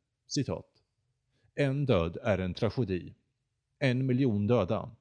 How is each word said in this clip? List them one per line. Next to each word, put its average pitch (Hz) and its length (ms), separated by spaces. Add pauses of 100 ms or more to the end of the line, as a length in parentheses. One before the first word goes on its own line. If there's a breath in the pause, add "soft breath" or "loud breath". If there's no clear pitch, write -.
(280)
citat, - 560 (720)
"En 143 300
död 90 380
är 104 140
en 90 160
tragedi. 98 600 (680)
En 131 260
miljon 123 420
döda 107 540